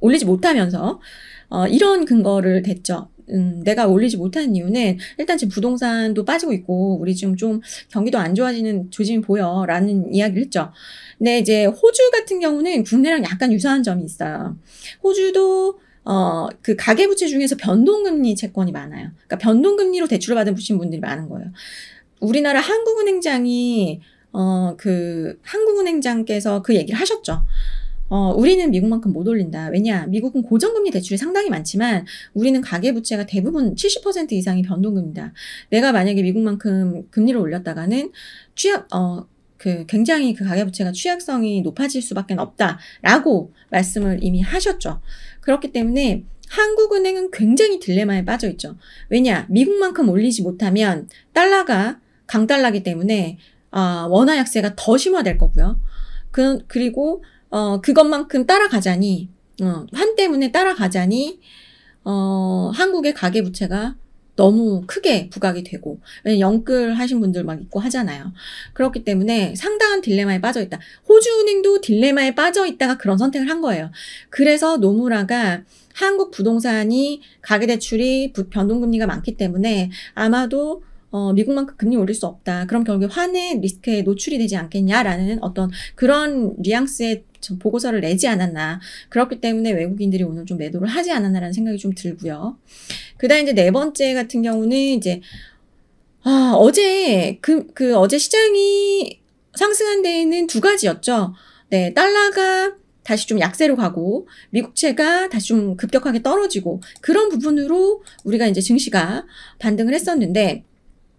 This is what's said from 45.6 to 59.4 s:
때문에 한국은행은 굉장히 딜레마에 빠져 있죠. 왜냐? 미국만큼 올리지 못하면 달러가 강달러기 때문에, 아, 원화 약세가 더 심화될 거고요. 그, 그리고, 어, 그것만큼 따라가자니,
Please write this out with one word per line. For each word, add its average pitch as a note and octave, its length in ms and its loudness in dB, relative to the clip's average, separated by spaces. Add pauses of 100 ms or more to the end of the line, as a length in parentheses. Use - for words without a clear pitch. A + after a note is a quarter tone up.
때문에 A#3+ 520 0 (260)
한국은행은 G4+ 800 0
굉장히 F4+ 480 4
딜레마에 G3 460 0
빠져 A3+ 240 -4
있죠. F3 280 -12 (320)
왜냐? A#3+ 400 2
미국만큼 F4+ 580 2
올리지 G#3+ 360 2
못하면 F3+ 640 0 (220)
달러가 E4 680 2 (280)
강달러기 A3 560 2
때문에, F#3 560 -2 (320)
아, F3 380 -2
원화 C4 280 6
약세가 G#3 380 -2
더 A#3 220 2
심화될 C4+ 420 0
거고요. - 400 4 (500)
그, C4+ 380 2
그리고, B3+ 560 -2 (260)
어, G3+ 320 -2
그것만큼 C#4+ 640 2
따라가자니, G3 800 0 (320)